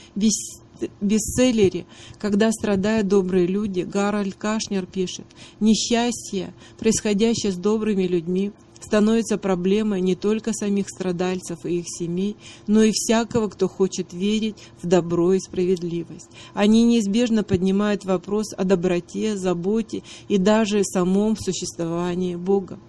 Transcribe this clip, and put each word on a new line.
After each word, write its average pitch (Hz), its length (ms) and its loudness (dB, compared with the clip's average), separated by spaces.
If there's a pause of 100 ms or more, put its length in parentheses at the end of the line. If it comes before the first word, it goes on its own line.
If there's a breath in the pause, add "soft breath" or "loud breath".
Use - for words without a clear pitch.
(140)
В 196 60 -6
бес-, - 400 0 (400)
бестселлере 208 840 2 (360 loud breath)
"Когда 214 320 2
страдают 208 560 0
добрые 185 400 2
люди" 196 320 -2
Гарольд 202 560 -2
Кашнер 208 500 -4
пишет: - 400 -8 (320 loud breath)
"Несчастье, 220 960 0 (240 loud breath)
происходящее 220 720 2
с 185 60 -4
добрыми 208 480 0
людьми, 180 480 -2 (280)
становится 220 580 2
проблемой 190 640 0
не 185 120 2
только 214 380 -2
самих 202 380 -2
страдальцев 180 760 -4
и 170 140 -2
их 170 80 -8
семей, 185 500 -4 (300 loud breath)
но 214 160 6
и 220 100 6
всякого, 226 560 0
кто 185 180 -2
хочет 185 460 -2
верить 208 440 -2 (260 loud breath)
в 175 40 -6
добро 170 460 4
и 190 60 4
справедливость. 175 920 -4 (240 loud breath)
Они 214 320 6
неизбежно 226 600 2
поднимают 196 600 0
вопрос 196 500 -2
о 190 100 -4
доброте, 185 720 0
заботе 185 640 -2 (260 loud breath)
и 208 100 2
даже 208 460 4
самом 196 520 0
существовании 175 960 -4
Бога". 185 440 -2 (100)